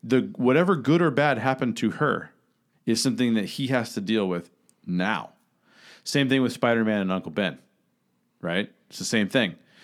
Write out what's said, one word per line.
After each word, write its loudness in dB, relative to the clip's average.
the, 2
whatever 4
good 2
or 2
bad 2
happened -2
to 0
her -2
is 0
something 0
that 0
he -6
has -2
to -6
deal 0
with -4
now. -2
Same 0
thing 4
with 0
Spider-Man 2
and 0
Uncle -4
Ben, -2
right? -4
It's -16
the -8
same 0
thing. 0